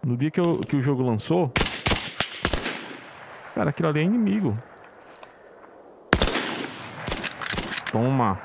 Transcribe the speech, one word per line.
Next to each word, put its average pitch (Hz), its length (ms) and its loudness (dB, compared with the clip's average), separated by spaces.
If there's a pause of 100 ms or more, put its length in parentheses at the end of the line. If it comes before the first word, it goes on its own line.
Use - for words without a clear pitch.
No 123 140 0
dia 151 140 0
que - 80 0
eu, 170 220 2
que - 140 -2
o 139 60 4
jogo 131 220 2
lançou. 127 500 2 (2000)
Cara, 202 160 2
aquilo 165 180 0
ali 151 120 2
é 156 40 4
inimigo. 196 540 2 (3250)
Toma. 117 540 4